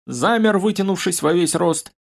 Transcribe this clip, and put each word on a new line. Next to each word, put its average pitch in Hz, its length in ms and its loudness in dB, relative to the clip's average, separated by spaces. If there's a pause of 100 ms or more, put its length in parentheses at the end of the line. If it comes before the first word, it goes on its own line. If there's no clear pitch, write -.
замер, 202 520 2
вытянувшись 196 640 -2
во 156 120 2
весь 175 220 0
рост, 165 360 -2 (160)